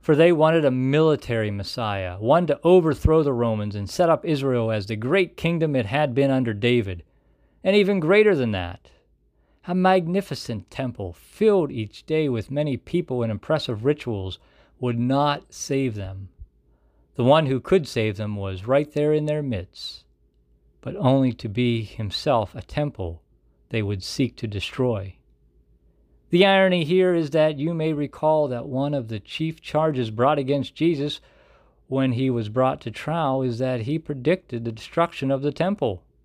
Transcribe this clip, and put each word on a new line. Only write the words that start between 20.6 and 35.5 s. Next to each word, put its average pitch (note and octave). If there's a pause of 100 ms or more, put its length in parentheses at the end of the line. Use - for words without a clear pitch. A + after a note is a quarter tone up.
but B2
only C3
to A2+
be A#2
himself A2
a A2
temple F#2+ (460)
they A2+
would G2+
seek -
to A#2
destroy. G#2 (1120)
The F3
irony F#3+
here F3+
is D#3+
that D#3
you D3+
may D#3+
recall D3+
that A#2+
one C#3
of B2+
the G#2+
chief -
charges D3
brought C3
against C3+
Jesus D3 (680)
when C3
he C3
was A#2
brought C3
to A#2
trial C#3
is A#2+
that B2+
he C#3
predicted C3+
the A2+
destruction C#3+
of C3+
the C#3+